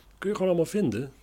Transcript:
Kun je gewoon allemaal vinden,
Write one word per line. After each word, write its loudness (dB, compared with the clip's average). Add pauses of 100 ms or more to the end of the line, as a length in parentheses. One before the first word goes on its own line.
(180)
Kun -4
je 0
gewoon 0
allemaal 2
vinden, 0 (120)